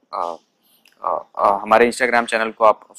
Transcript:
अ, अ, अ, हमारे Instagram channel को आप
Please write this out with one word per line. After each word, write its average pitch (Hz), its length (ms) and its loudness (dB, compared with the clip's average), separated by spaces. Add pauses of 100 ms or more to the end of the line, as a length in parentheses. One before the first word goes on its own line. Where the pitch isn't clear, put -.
(140)
अ, 87 220 -8 (680)
अ, 85 260 -6 (100)
अ, 101 240 2
हमारे 113 300 4
Instagram 120 340 -2
channel 113 240 -4
को 110 140 -2
आप 107 240 2 (100)